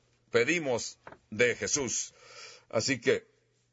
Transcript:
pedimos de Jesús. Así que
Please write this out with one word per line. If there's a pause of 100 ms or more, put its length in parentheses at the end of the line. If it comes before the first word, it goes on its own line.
(300)
pedimos (320)
de
Jesús. (560)
Así
que (460)